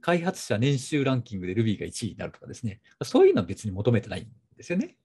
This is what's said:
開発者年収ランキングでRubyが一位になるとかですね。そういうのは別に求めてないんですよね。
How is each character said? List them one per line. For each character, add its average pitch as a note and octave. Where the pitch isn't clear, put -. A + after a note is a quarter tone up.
開 E3+
発 F3+
者 G#2+
年 C3+
収 C#3+
ラ C3
ン B2
キ -
ン F#2
グ F2+
で F#2
Ruby G#2+
が E2+
一 F2+
位 -
に -
な -
る E2
と -
か -
で A2+
す -
ね。 G2+
そ F4+
う -
い G4
う F#4
の B2
は F2+
別 -
に G#2
求 G#2
め A2+
て -
な F2+
い D#2
ん -
で -
す -
よ F3+
ね。 D#4